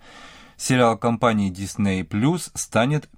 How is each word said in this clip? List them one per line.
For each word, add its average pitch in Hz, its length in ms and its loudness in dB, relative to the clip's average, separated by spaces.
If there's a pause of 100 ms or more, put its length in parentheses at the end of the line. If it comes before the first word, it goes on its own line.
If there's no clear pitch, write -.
(540)
Сериал 123 420 2
компании 110 540 0
Disney 95 560 -4
Plus 143 480 -2
станет 139 640 -2